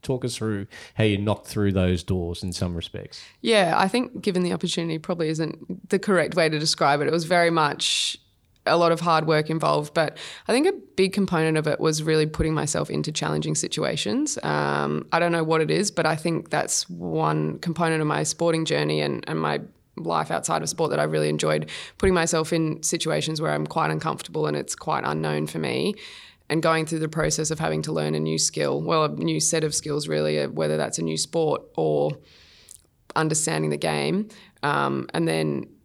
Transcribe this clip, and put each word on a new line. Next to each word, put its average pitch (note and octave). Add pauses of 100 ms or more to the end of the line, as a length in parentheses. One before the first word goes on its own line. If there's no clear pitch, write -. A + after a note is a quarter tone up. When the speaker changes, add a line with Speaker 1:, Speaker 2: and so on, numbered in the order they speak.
Speaker 1:
Talk C3
us A#2+
through G#2 (280)
how A2
you G#2
knocked G2+
through G2+
those F2+
doors F2
in F#2
some F2
respects. - (200)
Speaker 2:
Yeah, G3+
I F#3+
think A#3+
given F3+
the F3
opportunity E3+
probably E3
isn't -
the G3
correct F3+
way E3
to D#3
describe D3
it. C#3+
It C#3+
was E3
very E3+
much - (500)
a D3
lot E3+
of E3
hard D#3+
work D#3
involved, D3+
but D#3 (320)
I G3
think C4+
a G4 (240)
big F#3+
component D#3+
of D#3
it D3
was D#3
really D#3
putting D#3
myself D3+
into D3+
challenging D#3
situations. D#3
Um, D3
I E3
don't E3+
know E3
what D#3+
it D#3
is, F#3
but D#3+
I D#3+
think D#3+
that's -
one D#3
component D#3+
of D#3
my D3
sporting D#3+
journey D3+
and, C#3+
and D#3+
my - (360)
life E3
outside D#3+
of D#3
sport D#3
that D3+
I D3+
really D#3
enjoyed, D#3 (300)
putting F#3
myself E3
in D#3+
situations D#3+
where D#3
I'm D3+
quite D#3
uncomfortable D#3
and D3+
it's -
quite -
unknown D3+
for D#3+
me, D3+ (540)
and D#3+
going D#3+
through D#3+
the D#3
process D#3
of D#3
having D#3
to D#3
learn D3+
a D#3
new D#3+
skill, D3
well, D#3+
a D3
new D#3
set D#3+
of D3
skills D3
really, D3+
uh, C#3+
whether D3
that's -
a -
new -
sport D#3+ (140)
or D3+ (1040)
understanding D#3
the D3
game, D#3 (340)
um, C#3
and E3
then D#3 (180)